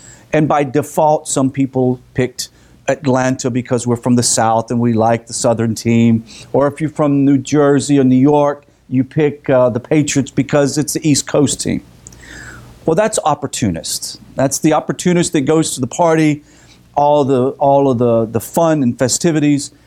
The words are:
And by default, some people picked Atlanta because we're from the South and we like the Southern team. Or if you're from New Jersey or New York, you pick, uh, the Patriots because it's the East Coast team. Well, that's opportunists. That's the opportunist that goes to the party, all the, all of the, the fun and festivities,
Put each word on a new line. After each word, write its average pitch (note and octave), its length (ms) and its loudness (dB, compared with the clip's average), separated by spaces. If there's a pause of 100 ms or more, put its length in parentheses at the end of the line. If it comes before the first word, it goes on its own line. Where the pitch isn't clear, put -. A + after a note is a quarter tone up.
(300)
And D#3 160 2
by D3 180 0
default, D3+ 640 0
some C3+ 240 -2
people B2+ 500 -2 (120)
picked - 380 -4 (360)
Atlanta C3 640 0
because A#2+ 380 -4
we're A#2+ 100 0
from B2 200 0
the A#2+ 60 2
South A2+ 480 0
and A#2+ 80 -2
we A#2+ 140 0
like A2+ 340 0
the A2+ 60 -18
Southern A2+ 420 -2
team. A#2 520 2 (260)
Or C3+ 140 2
if C#3+ 160 -6
you're D3+ 80 -4
from C#3+ 340 0
New C#3 140 4
Jersey C#3+ 600 2
or C3+ 60 4
New B2+ 100 4
York, C#3+ 520 2 (240)
you C3 140 0
pick, D3 440 -2
uh, B2+ 220 4
the A#2 100 -4
Patriots D3 500 0
because C#3+ 460 0
it's D3+ 160 -4
the D#3+ 160 -4
East C3+ 180 0
Coast - 360 0
team. - 200 -2 (1040)
Well, E3 100 2
that's G#3+ 300 0
opportunists. - 920 -4 (160)
That's C3+ 240 -2
the D3+ 160 2
opportunist E3+ 580 -2
that D#3 100 0
goes D#3+ 340 0
to C3 40 -8
the B2 60 -2
party, D#3+ 560 0 (520)
all D3 300 2
the, C3 340 0
all C#3 320 2
of B2 60 0
the, A2+ 300 2
the A2+ 140 -4
fun D#3+ 420 0
and A#2+ 160 -2
festivities, D3 720 0 (160)